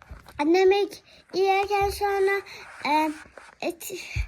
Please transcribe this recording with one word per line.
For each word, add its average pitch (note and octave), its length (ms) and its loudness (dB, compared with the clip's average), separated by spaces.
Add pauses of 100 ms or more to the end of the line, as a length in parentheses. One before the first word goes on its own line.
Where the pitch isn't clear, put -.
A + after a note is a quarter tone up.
(460)
yemek F#4+ 580 4 (300)
yerken G4 560 2
sonra, G4 520 0 (440)
e, D#4 260 2 (500)
et-, - 320 -8 (340)